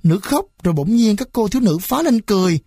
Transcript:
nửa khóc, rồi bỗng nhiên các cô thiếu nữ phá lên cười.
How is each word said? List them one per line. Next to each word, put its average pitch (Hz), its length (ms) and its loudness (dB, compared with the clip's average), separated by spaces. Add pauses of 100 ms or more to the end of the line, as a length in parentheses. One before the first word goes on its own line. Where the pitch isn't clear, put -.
nửa 165 140 2
khóc, 285 280 -4 (180)
rồi 175 100 0
bỗng 156 220 0
nhiên 220 200 4
các 247 180 -8
cô 220 140 -2
thiếu 240 140 -2
nữ 175 200 2
phá 262 200 -4
lên 247 200 2
cười. 185 460 0